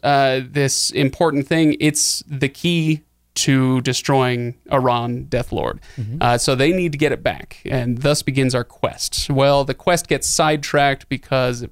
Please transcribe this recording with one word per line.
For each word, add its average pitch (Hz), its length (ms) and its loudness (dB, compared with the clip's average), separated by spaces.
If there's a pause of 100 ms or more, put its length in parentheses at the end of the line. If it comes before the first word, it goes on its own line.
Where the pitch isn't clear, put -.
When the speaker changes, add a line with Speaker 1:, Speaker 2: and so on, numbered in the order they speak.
Speaker 1:
uh, 135 440 2
this 143 420 0
important 143 580 0
thing. 160 320 4
It's - 480 0
the 139 220 -2
key 160 520 0 (340)
to 131 440 2
destroying 123 760 0 (160)
Aran 123 540 0
Deathlord. 113 540 -4 (180)
Speaker 2:
Mm-hmm. 113 240 -8
Speaker 1:
Uh, 120 180 2
so 135 160 0
they 139 180 2
need 180 200 -2
to 143 60 -8
get 147 120 2
it - 120 -4
back, - 420 -6
and 123 340 -4
thus 147 240 0
begins 131 320 0
our 120 100 -2
quest. - 680 -6
Well, 139 340 4
the 131 100 -4
quest - 320 -2
gets - 220 -2
sidetracked 147 800 0
because, 127 640 -2